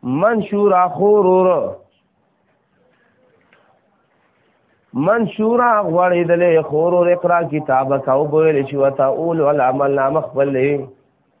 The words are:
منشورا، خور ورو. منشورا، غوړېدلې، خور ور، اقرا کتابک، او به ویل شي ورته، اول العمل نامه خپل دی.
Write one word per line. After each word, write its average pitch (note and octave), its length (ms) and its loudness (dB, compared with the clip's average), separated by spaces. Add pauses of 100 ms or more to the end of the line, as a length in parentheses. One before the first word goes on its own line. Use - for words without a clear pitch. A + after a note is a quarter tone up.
منشورا، G3 840 0
خور G3+ 380 2
ورو. F#3 360 2 (3250)
منشورا، A3+ 760 0 (100)
غوړېدلې، F3 800 2
خور D#3 300 -2
ور، F3 180 2
اقرا F3 280 0 (140)
کتابک، C3+ 560 -2
او C#3+ 180 2
به D3 100 0
ویل D#3 280 2
شي C#3 120 -8
ورته، C3+ 280 0
اول D#3+ 360 -2
العمل C#3 600 0
نامه D3 200 0
خپل C#3 320 -4
دی. C3+ 200 0 (680)